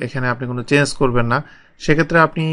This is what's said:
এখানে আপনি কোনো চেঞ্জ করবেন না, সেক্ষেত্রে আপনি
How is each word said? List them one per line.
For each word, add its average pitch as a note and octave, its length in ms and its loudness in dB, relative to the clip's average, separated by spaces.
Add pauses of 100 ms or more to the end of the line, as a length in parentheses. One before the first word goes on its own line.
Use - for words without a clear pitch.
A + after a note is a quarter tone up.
এখানে B2+ 280 -6
আপনি B2 180 -4
কোনো B2 160 -6
চেঞ্জ C#3+ 300 2
করবেন A#2+ 340 2
না, B2+ 160 0 (360)
সেক্ষেত্রে D#3+ 400 2
আপনি D#3+ 340 2